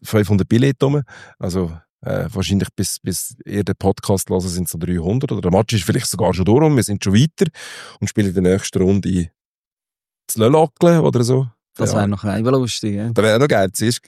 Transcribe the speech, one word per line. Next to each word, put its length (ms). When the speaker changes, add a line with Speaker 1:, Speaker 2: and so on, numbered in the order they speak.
Speaker 1:
fünfhundert 460
Billette 360
rum. 160
Also, 320
äh, 300
wahrscheinlich 440
bis, 240
bis 360
ihr 180
den 120
Podcast 540
hört, 140
sind 220
es 60
so 60
dreihundert. 540
Oder 100
der 100
Match 220
ist 100
vielleicht 240
sogar 260
schon 120
durch 180
und 120
wir 80
sind 200
schon 120
weiter 300
und 80
spielen 200
in 80
der 80
nächsten 380
Runde 500
zu 120
Lölackle 640
oder 220
so. 240
Speaker 2:
Das 160
Speaker 1:
Ja. 80
Speaker 2:
wäre 80
noch 160
einmal 300
lustig, 420
ja. 160
Speaker 1:
Das 120
wäre 160
noch 80
geil. 240
Zuerst, 360